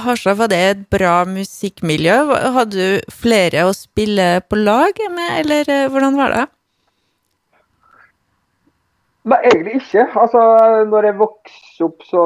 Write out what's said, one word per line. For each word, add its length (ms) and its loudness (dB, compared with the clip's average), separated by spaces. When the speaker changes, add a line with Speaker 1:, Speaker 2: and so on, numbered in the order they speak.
Speaker 1:
Harstad, 320 -2
var 100 0
det 100 0
et 180 -6
bra 280 0
musikkmiljø? 840 -4
Var, 240 0
hadde 240 0
du 340 -2
flere 560 0
å 80 0
spille 520 -2
på 80 -4
lag 400 2
med, 200 -6
eller, 260 -2
eh, 240 0
hvordan 240 0
var 160 0
det? 140 -2
Speaker 2:
Nei, 120 2
egentlig 320 0
ikke. 240 0
Altså, 220 2
når 220 2
jeg 100 -8
vokste 640 -6
opp, 240 -8
så 180 0